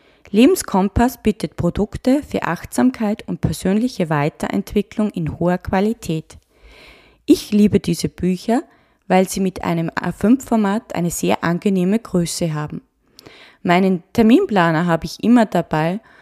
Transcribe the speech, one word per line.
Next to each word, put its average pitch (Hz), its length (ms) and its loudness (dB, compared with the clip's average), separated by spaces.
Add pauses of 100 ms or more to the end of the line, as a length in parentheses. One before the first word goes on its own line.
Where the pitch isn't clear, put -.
(300)
Lebenskompass 240 920 2
bietet - 360 -2
Produkte 254 680 -2
für - 200 -6
Achtsamkeit 226 840 -2
und 180 140 -8
persönliche 190 680 -2
Weiterentwicklung 196 1000 -2
in 156 300 -6
hoher 180 180 0
Qualität. 185 800 -4 (880)
Ich - 260 2
liebe 202 280 4
diese 170 280 -4
Bücher, 185 560 -2 (440)
weil 185 200 2
sie - 140 -6
mit 185 220 -4
einem 165 320 -2
A - 160 -6
fünf 240 340 0
Format 214 500 -2
eine 170 160 -2
sehr - 320 -2
angenehme 185 560 0
Größe 170 540 -4
haben. 151 280 -8 (800)
Meinen 185 420 2 (100)
Terminplaner 214 720 4
habe 165 200 0
ich - 180 -12
immer 226 220 4
dabei 165 540 -2 (220)